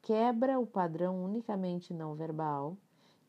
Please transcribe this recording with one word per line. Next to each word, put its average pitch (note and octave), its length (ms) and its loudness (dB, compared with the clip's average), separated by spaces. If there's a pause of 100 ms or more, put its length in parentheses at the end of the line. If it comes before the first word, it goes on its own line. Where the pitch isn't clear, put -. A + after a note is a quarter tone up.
quebra A#3+ 560 4
o A3+ 80 0
padrão F3+ 580 0
unicamente F#3+ 720 -2
não D#3 180 -4
verbal D#3 640 -2 (520)